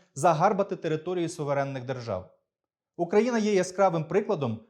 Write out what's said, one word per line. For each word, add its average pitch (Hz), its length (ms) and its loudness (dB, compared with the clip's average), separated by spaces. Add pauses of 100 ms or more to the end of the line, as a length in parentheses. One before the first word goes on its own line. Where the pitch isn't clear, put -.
(160)
загарбати 180 600 2
територію 165 540 -4
суверенних 139 560 -4
держав. 117 500 -6 (640)
Україна 226 420 2
є 214 140 2
яскравим 185 500 2
прикладом 165 560 0 (100)